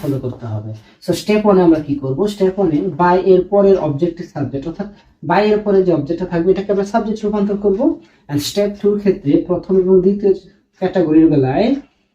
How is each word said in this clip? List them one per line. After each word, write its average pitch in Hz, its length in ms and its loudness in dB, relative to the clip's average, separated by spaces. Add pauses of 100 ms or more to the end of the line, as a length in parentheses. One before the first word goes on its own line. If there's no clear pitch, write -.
ফলো 135 160 -4
করতে 120 280 -8
হবে। 107 280 -8 (320)
So, 180 60 -2
স্টেপ 208 340 0
ওয়ান-এ 190 160 4
আমরা 160 180 4
কি 143 140 -6
করব? 135 320 -4
স্টেপ 190 320 -2
ওয়ান-এ 175 300 0 (100)
by 180 180 2
এর 185 280 4
পরের 196 340 4
অবজেক্টিভ 160 480 -4
সাবজেক্ট, 135 420 -8
অর্থাৎ 196 240 -10 (320)
by 170 180 0
এর 214 160 2
পরে 196 240 2
যে 175 100 2
অবজেক্টটা 170 340 -4
থাকবে, 175 260 0
এটাকে 196 200 -2
আমরা 196 120 -2
সাবজেক্ট 208 400 -4
রূপান্তর 202 320 -2
করব। 214 440 0 (280)
And 147 100 -2
স্টেপ 202 440 -4
টুর 208 160 0
ক্ষেত্রে 175 480 0
প্রথম 180 320 0
এবং 185 220 4
দ্বিতীয় 196 340 2 (440)
ক্যাটাগরির 160 520 2
বেলায় 147 440 2 (400)